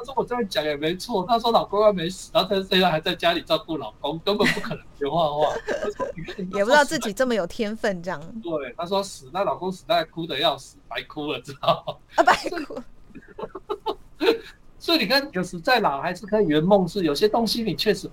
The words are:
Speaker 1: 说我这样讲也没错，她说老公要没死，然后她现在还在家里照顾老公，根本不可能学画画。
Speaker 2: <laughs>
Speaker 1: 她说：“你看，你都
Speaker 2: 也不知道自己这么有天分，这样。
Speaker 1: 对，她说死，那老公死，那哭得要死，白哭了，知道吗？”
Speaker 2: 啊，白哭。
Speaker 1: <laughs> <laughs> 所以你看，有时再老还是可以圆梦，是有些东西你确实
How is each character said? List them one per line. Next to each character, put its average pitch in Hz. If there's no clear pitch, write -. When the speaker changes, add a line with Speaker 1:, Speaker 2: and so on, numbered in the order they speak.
Speaker 1:
说 -
我 185
这 240
样 233
讲 156
也 151
没 156
错， 185
她 233
说 233
老 185
公 202
要 214
没 180
死， -
然 170
后 190
她 202
现 190
在 185
还 160
在 175
家 170
里 165
照 160
顾 156
老 107
公， 160
根 202
本 190
不 -
可 -
能 -
学 143
画 156
画。 147
Speaker 2:
<laughs> -
Speaker 1:
她 -
说 539
：“你 160
看， -
你 185
都 196
Speaker 2:
也 202
不 226
知 294
道 294
自 320
己 233
这 254
么 240
有 180
天 208
分， 196
这 185
样。 147
Speaker 1:
对， 139
她 170
说 196
死， 135
那 190
老 143
公 185
死， -
那 165
哭 165
得 143
要 147
死， -
白 127
哭 147
了， 123
知 -
道 -
吗？” -
Speaker 2:
啊， 285
白 302
哭。 -
Speaker 1:
<laughs> -
<laughs> -
所 339
以 302
你 220
看， 277
有 185
时 180
再 247
老 143
还 175
是 185
可 214
以 196
圆 151
梦， 190
是 190
有 151
些 208
东 233
西 226
你 165
确 -
实 -